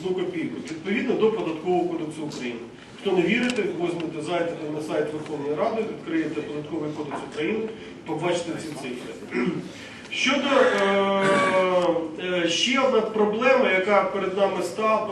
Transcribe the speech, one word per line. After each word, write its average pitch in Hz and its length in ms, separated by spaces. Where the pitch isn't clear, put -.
одну 185 100
копійку, 160 420
відповідно 196 580
до 214 180
Податкового 170 520
кодексу 156 380
України. 123 380
Хто 190 120
не 180 100
вірите, 233 400
візьмете, 160 600
зайдете 165 520
на 151 80
сайт 151 300
Верховної 147 420
Ради, 220 280
відкриєте 156 580
Податковий 151 560
кодекс 143 220
України, 214 360
побачите 170 440
ці - 60
цифри. - 760
<clears throat> - 40
Щодо, 277 380
е, 202 760
е, 180 240
ще 254 320
одна 226 200
проблема, 214 680
яка 190 320
перед 190 340
нами 190 240
ста-, 214 520